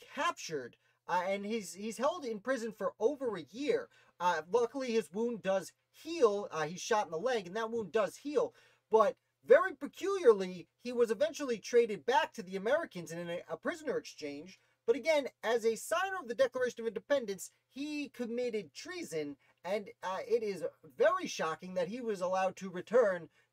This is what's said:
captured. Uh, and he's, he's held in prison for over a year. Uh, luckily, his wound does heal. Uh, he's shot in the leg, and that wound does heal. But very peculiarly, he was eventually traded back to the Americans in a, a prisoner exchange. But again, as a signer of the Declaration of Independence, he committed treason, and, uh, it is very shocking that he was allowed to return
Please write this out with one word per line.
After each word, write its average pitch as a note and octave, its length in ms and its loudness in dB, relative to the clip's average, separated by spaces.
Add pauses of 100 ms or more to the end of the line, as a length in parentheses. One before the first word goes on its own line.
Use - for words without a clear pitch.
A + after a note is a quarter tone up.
(140)
captured. E3 600 -4 (320)
Uh, E3 180 2
and G3+ 200 -2
he's, G#3 260 -4
he's G#3 240 -10
held D4 300 -2
in A3 120 -4
prison A#3 380 -4
for F#3+ 240 -4
over B3 360 0
a D#3+ 140 -8
year. G#3 380 0 (320)
Uh, F3 220 2 (100)
luckily, B3 400 0
his A3 180 0
wound A3+ 320 -4
does F#3+ 300 -2 (180)
heal. A3+ 640 2
Uh, D#3 140 -2
he's E3 160 -8
shot G#3+ 240 2
in D3+ 40 -12
the D#3+ 60 -4
leg, G#3+ 300 -2
and F3 100 -8
that A3+ 140 -4
wound A3+ 200 -4
does G3+ 260 0
heal. C4+ 360 0 (380)
But G#3+ 260 6 (300)
very E4 280 8
peculiarly, A3+ 920 2 (140)
he A#3+ 100 -8
was A#3 180 2
eventually B3+ 480 -2
traded G#3+ 460 2
back D4 300 2
to A3 80 -10
the F#3 140 -8
Americans G3 540 -2
in E3+ 200 -8
a, E3+ 180 -4
a E3 80 -6
prisoner D4 400 -6
exchange. D3+ 640 -10 (260)
But A#3 100 4
again, C#4+ 320 2 (140)
as A3 220 0
a A3+ 120 2
signer F#4 440 -2
of B3+ 80 -12
the A#3 60 -6
Declaration B3 460 0
of A3+ 60 -4
Independence, A3 640 -4 (180)
he D4 420 -8
committed A3+ 640 -6
treason, D#3+ 600 -8 (280)
and, G3 240 -4 (140)
uh, F#3 160 -4 (100)
it A3+ 140 2
is G3 220 -6 (320)
very F4 300 2
shocking F3+ 480 -6
that F3+ 140 -2
he A#3 120 -6
was A3 200 -4
allowed F#3 360 0
to F#3+ 140 -10
return F3+ 580 2 (240)